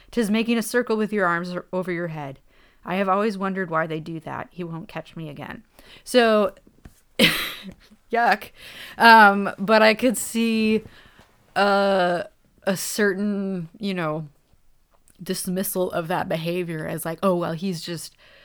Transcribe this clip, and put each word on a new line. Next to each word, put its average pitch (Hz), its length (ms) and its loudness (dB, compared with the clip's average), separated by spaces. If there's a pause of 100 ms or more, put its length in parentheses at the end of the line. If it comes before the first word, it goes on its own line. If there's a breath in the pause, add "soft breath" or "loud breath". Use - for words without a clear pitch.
(120)
''Tis 220 180 0
making 226 280 0
a 220 60 0
circle 240 320 -2
with 214 180 -2
your 202 140 0
arms 175 280 -2
o-, - 80 -8 (100)
over 185 180 -4
your 175 160 -4
head. 147 320 -10 (460 soft breath)
I 180 100 -4
have 190 140 0
always 202 280 0
wondered 190 320 -4
why 160 180 0
they 160 120 -6
do 160 220 -10
that. 135 300 -10
He 180 120 -12
won't 165 240 -10
catch - 300 -14
me 160 120 -12
again.'" - 340 -14 (400 loud breath)
So, 220 520 2 (640)
<laughs> - 920 -4
yuck. 226 400 2 (460 loud breath)
Um, 202 640 8
but 214 220 4
I 220 120 6
could 220 240 0
see, 220 680 0 (720 loud breath)
uh, 196 680 2 (400)
a 190 140 0
certain, 196 920 -2 (100)
you 196 140 -4
know, 160 340 -4 (960)
dismissal 185 680 -4
of 165 160 -4
that 180 220 -4
behavior 165 580 -4
as 160 180 -8
like, 165 160 -8
"Oh, 190 140 2
well, 170 180 -2
he's 170 280 -6
just - 340 -10 (300 loud breath)